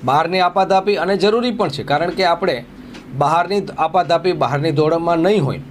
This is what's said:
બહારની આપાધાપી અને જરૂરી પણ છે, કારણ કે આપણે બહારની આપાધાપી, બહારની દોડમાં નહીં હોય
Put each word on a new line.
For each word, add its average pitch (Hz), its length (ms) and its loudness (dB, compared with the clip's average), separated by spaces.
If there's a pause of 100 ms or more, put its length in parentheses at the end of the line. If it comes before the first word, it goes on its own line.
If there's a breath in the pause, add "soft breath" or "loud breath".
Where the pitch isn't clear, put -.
બહારની 160 360 0
આપાધાપી 190 560 2
અને 185 220 0
જરૂરી 226 340 2
પણ 208 180 -2
છે, 113 140 -8
કારણ 151 260 0
કે 180 160 -2
આપણે 170 400 0 (520 loud breath)
બહારની 175 440 0 (160)
આપાધાપી, 170 540 0
બહારની 147 400 0
દોડમાં 165 460 2
નહીં 175 280 2
હોય 113 140 -4 (120)